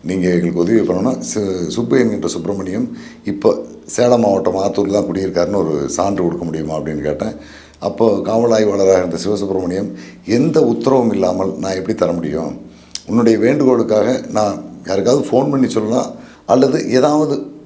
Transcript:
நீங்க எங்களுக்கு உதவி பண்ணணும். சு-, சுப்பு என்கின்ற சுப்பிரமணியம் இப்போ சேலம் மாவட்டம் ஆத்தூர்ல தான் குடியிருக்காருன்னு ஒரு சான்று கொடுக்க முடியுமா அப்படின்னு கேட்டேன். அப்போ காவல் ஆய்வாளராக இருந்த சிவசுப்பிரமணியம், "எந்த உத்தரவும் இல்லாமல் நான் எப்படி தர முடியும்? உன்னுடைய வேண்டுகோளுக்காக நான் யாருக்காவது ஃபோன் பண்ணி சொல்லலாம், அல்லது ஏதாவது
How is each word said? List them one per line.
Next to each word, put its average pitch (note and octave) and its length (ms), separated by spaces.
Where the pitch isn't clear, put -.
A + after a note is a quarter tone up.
நீங்க F2+ 260
எங்களுக்கு F2 320
உதவி G#2 200
பண்ணணும். G2+ 400
சு-, F#2 480
சுப்பு A#2 300
என்கின்ற G#2 280
சுப்பிரமணியம் F#2+ 580
இப்போ G#2 240
சேலம் A#2+ 360
மாவட்டம் F#2+ 340
ஆத்தூர்ல G2 420
தான் G2+ 100
குடியிருக்காருன்னு F2+ 540
ஒரு D2 280
சான்று F#2+ 340
கொடுக்க E2+ 220
முடியுமா D#2 300
அப்படின்னு D2+ 260
கேட்டேன். D2+ 340
அப்போ G#2 260
காவல் A2+ 300
ஆய்வாளராக G2 500
இருந்த E2+ 160
சிவசுப்பிரமணியம், F#2+ 720
"எந்த C#3+ 340
உத்தரவும் A#2+ 520
இல்லாமல் F#2+ 440
நான் F#2+ 180
எப்படி F2+ 200
தர F2 160
முடியும்? D#2 420
உன்னுடைய A2+ 300
வேண்டுகோளுக்காக A2+ 680
நான் G#2 260
யாருக்காவது G2+ 420
ஃபோன் C#3+ 240
பண்ணி C3 180
சொல்லலாம், A2+ 400
அல்லது C3 340
ஏதாவது D3 460